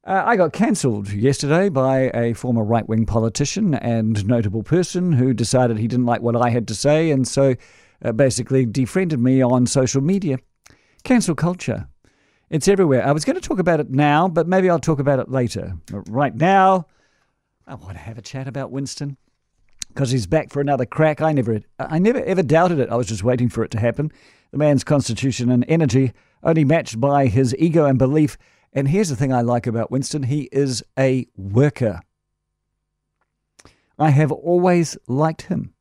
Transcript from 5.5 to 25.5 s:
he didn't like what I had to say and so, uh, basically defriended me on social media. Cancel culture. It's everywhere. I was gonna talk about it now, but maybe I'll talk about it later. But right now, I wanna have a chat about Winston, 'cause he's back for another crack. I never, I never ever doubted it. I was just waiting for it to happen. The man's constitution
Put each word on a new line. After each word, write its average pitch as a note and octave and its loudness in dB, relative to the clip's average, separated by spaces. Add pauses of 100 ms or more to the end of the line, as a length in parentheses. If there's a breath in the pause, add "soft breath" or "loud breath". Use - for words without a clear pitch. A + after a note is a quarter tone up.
he A2+ -2
didn't B2 0
like A#2 0
what A#2 0
I A#2+ 2
had A#2 0
to G#2+ -6
say D#3 2
and C3 0
so, C#3 2 (460 soft breath)
uh, A#2+ -2
basically B2+ 0
defriended C3+ -2
me C3 4
on B2 4
social C3+ 0
media. E3 -2 (680 soft breath)
Cancel G3 2
culture. D3+ -4 (600)
It's D#3 0
everywhere. D3 4
I C#3 2
was D3+ 0
gonna F4 -2
talk C4 -4
about E3 2
it B2 -6
now, D3 2
but E3 -2
maybe F#3 2
I'll E3 2
talk D3 -2
about C#3 0
it - -6
later. G#2 -4 (160)
But - -10
right C3 -2
now, F#3+ 2 (800)
I C3+ -16
wanna F#2 -16
have A2+ -14
a A2 -16
chat C3 -12
about C3 -8
Winston, C#3 -8 (760)
'cause C3 -2
he's B2 -2
back D3+ -4
for C#3+ -4
another C#3 0
crack. D#3 0
I D#3 0
never, A2+ 0 (200)
I D#3 -4
never A#3 2
ever F#3 0
doubted D#3+ 2
it. A#2+ 0
I A#2 -4
was A#2+ 0
just G2+ -6
waiting B2 2
for A2+ -4
it - -4
to A2+ -4
happen. A#2+ -2 (380 soft breath)
The C#3 -8
man's D3 2
constitution B2+ 0